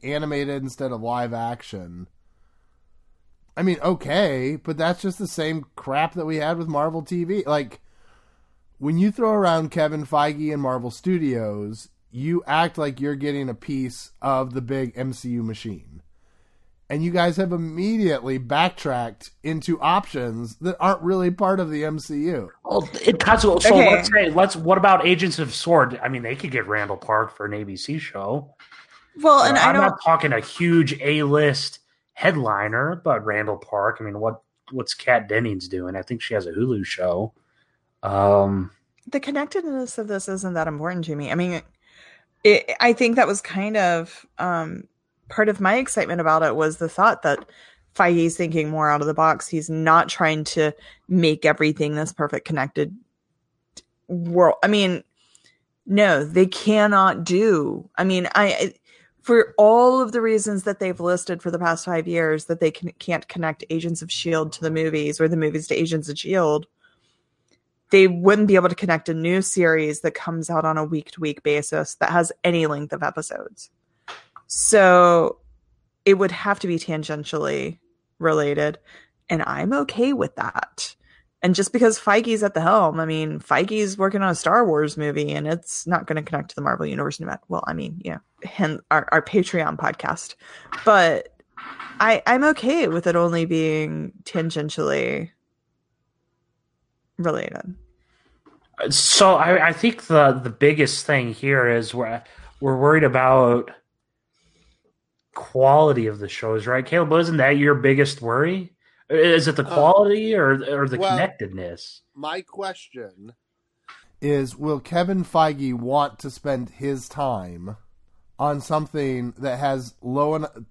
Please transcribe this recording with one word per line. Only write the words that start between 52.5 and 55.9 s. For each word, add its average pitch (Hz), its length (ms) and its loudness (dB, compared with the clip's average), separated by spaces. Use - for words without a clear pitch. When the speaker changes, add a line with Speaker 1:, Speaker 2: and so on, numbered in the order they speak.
Speaker 3:
world. 170 540 4
I 190 60 2
mean, 196 360 2
no, 196 360 4